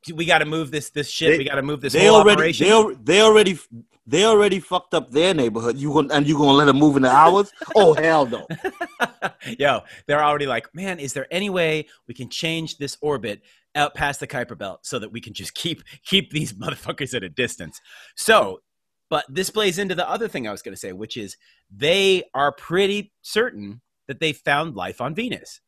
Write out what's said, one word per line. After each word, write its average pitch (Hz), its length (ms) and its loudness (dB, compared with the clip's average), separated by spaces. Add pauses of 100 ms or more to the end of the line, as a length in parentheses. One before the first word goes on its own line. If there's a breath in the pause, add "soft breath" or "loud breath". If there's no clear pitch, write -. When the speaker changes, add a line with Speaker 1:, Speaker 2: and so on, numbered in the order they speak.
Speaker 1:
you. 165 80 -14
Speaker 2:
we 160 120 -4
gotta 160 180 4
move 156 260 -6
this, 147 200 -8
this 147 180 -6
shit. 160 240 0
Speaker 1:
They, 165 60 2
Speaker 2:
We 139 60 -4
gotta 139 180 -4
move 143 180 -6
this 131 140 -4
Speaker 1:
they 180 120 6
Speaker 2:
whole 220 100 10
Speaker 1:
already, 208 180 8
Speaker 2:
operation. 165 320 0
Speaker 1:
they 202 60 4
al-, 214 240 4
they 143 260 2
already, 214 360 6 (480)
they 160 200 0
already 208 340 2
fucked - 320 -6
up 143 180 -4
their 165 220 2
neighborhood. 117 460 -2
You 143 160 -4
gonna, 147 180 2
and 147 160 2
you 156 80 0
gonna 143 160 4
let 143 140 6
them 135 100 4
move 147 220 4
into 131 100 2
ours? 170 420 6 (120)
Speaker 2:
<laughs> - 120 -12
Speaker 1:
Oh, 180 200 6
hell 156 320 2
no. 117 200 -8 (540)
Speaker 2:
<laughs> - 580 -8
Yo, 135 220 0 (260 loud breath)
they're 147 160 0
already 147 240 0
like, 117 280 -6
"Man, 185 240 -10
is 139 160 -12
there 135 160 -8
any 196 180 -4
way 160 380 -2 (200 soft breath)
we 120 80 -18
can 120 140 -14
change 160 480 -8
this 143 240 -12
orbit 117 400 -6 (340)
out 147 200 -2
past 143 260 -6
the 135 60 -10
Kuiper 120 320 -10
Belt 98 260 -14
so 127 140 -10
that 101 120 -12
we 113 120 -14
can 104 100 -20
just 92 220 -14
keep, - 280 -8 (220 soft breath)
keep 190 260 -2
these 123 220 -8
motherfuckers 131 600 -10
at 110 80 -6
a 92 80 -12
distance?" 101 500 -8 (360 soft breath)
So, 139 440 0 (480)
but 151 220 -4
this 185 180 -6
plays 196 300 -2
into 190 160 -6
the 175 140 -4
other 202 200 -6
thing 127 180 -10
I 104 60 -8
was 98 80 -12
gonna 98 160 -16
say, 95 160 -14
which 104 240 -14
is 101 220 -14 (360)
they 185 500 0 (100)
are 139 180 0
pretty 202 600 -4 (100)
certain 117 580 -6 (280)
that 139 120 -12
they 156 120 -2
found 147 420 -4
life 95 280 -10
on 147 120 -8
Venus 208 540 -10